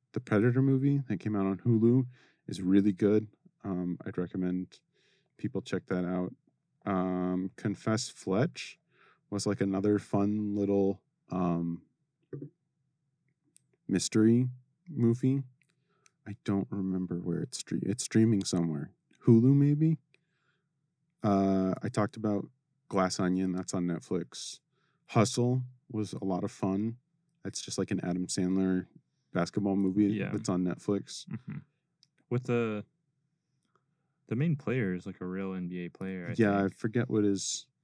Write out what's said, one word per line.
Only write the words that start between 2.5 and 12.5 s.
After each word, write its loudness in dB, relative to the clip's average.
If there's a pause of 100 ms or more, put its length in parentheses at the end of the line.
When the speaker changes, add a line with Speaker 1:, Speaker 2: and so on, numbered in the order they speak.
Speaker 1:
really 4
good. 2 (340)
Um, -4
I'd -8
recommend -4 (560)
people -6
check -6
that -2
out. -4 (540)
Um, -2
Confess -4
Fletch -4 (500)
was, -4
like, 0
another 2
fun -2
little, 2 (300)
um, -2 (2000)